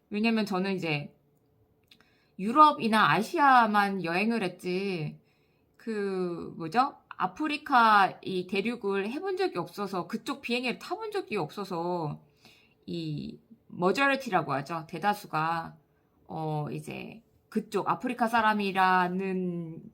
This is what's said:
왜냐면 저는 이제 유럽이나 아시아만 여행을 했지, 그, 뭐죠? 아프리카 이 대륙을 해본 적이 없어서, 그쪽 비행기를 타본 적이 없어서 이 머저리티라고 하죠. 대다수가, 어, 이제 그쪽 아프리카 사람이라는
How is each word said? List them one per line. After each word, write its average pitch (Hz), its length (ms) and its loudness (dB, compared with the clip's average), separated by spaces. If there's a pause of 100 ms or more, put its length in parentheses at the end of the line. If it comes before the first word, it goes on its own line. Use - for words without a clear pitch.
왜냐면 220 360 0
저는 196 300 -2
이제 151 380 -4 (1300)
유럽이나 220 720 6
아시아만 208 920 4
여행을 202 400 0
했지, 180 760 -4 (560)
그, 190 840 -4
뭐죠? 196 380 0 (140)
아프리카 226 1120 2
이 180 260 -4
대륙을 196 640 -2
해본 370 280 -4
적이 381 200 -2
없어서, 185 500 -6
그쪽 269 340 -8
비행기를 240 380 -4
타본 427 320 -8
적이 370 260 -4
없어서 170 840 -4 (640)
이 151 540 -8 (280)
머저리티라고 208 840 0
하죠. 156 340 -6
대다수가, 165 880 -4 (520)
어, 156 440 -4
이제 139 520 -12 (260)
그쪽 196 400 -2
아프리카 226 380 -2
사람이라는 185 1500 0 (120)